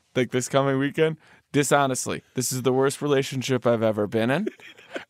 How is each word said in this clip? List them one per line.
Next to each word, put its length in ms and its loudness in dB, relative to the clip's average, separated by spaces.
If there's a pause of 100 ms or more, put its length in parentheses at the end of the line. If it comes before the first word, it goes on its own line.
(140)
like, 160 0
this 180 -2
coming 300 2
weekend, 380 0 (360)
"Dishonestly, 720 0 (120)
this 180 -4
is 100 -6
the 100 2
worst 300 0
relationship 640 -2
I've 160 2
ever 240 0
been 240 0
in. 180 -2 (600)